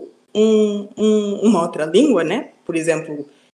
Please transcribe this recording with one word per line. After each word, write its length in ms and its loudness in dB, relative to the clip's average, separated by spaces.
um, 600 2
um, 460 0
uma 200 2
outra 240 -4
língua, 380 4
né? 260 -6
Por 120 -6
exemplo, 520 -4